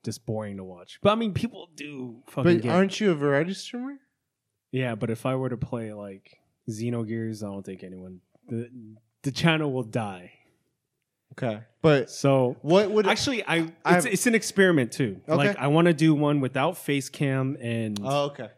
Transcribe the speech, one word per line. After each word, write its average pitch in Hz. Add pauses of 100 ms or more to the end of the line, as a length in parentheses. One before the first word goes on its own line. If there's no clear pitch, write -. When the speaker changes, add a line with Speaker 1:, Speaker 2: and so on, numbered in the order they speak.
Speaker 1:
just 110
boring 107
to 95
watch. 90
But, 202
I 214
mean, 226
people 175
do 135
fucking 135 (120)
Speaker 2:
But 135
Speaker 1:
get 123
Speaker 2:
aren't 190
you 208
a 165
variety 147
streamer? 254 (760)
Speaker 1:
Yeah, 127
but 110
if 113
I 131
were 131
to 120
play, 113
like, 101 (300)
Xenogears, 113
I 104
don't 98
think 95
anyone, 92 (260)
the, 120 (520)
the 139
channel 156
will 127
die. 104 (1000)
Speaker 2:
Okay, 110 (220)
but 143
Speaker 1:
So, 131
Speaker 2:
what 185
would 214
Speaker 1:
actually, 220
I, 165 (140)
Speaker 2:
I 175
Speaker 1:
it's, 175
it's 208
an 233
experiment, 175
too. 104
Speaker 2:
Okay. 156
Speaker 1:
Like, 190
I 131
wanna 165
do 156
one 147
without 135
face 143
cam 135
and 113
Speaker 2:
Oh, 139
okay. 131